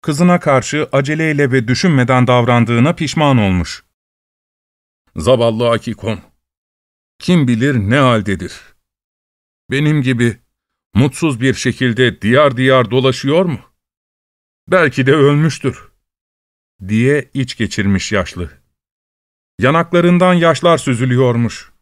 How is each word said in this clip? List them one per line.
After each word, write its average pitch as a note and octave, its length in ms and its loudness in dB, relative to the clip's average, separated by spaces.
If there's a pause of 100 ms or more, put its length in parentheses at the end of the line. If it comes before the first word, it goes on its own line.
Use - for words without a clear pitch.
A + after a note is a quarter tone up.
Kızına E3+ 380 0
karşı C#3+ 520 -2
aceleyle D3 600 0
ve B2+ 160 0
düşünmeden B2+ 600 2
davrandığına A#2+ 680 2
pişman C#3+ 420 0
olmuş. F#2 460 -2 (1300)
"Zavallı A#2 540 0
Akikom, A2 520 -6 (1000)
kim E3+ 280 0
bilir B2 280 0
ne G#2+ 200 -2
haldedir. G#2+ 680 -2 (1080)
Benim D3+ 300 0
gibi A#2+ 360 0 (560)
mutsuz C3+ 480 -2
bir C3 120 0
şekilde B2 680 -2
diyar B2+ 360 2
diyar C3 340 2
dolaşıyor C3+ 540 0
mu? D3+ 140 -6 (1080)
Belki D#3 380 0
de C3+ 80 4
ölmüştür," C#3+ 760 0 (960)
diye B2+ 460 0
iç C3+ 240 -6
geçirmiş G2+ 540 -2
yaşlı. F2 400 -6 (1080)
Yanaklarından F3 760 2
yaşlar E3 440 2
süzülüyormuş. B2 960 -2 (100)